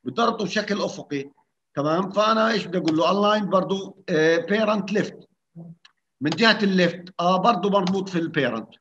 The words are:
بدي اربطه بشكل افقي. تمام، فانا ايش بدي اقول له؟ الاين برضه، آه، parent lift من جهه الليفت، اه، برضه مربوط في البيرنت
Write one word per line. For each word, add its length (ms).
بدي 180
اربطه 240
بشكل 360
افقي. 500
تمام، 340
فانا 420
ايش 140
بدي 120
اقول 200
له؟ 140
الاين 380
برضه، 480
آه، 280
parent 560
lift 240
من 80
جهه 340
الليفت، 560
اه، 180
برضه 320
مربوط 400
في 100
البيرنت 500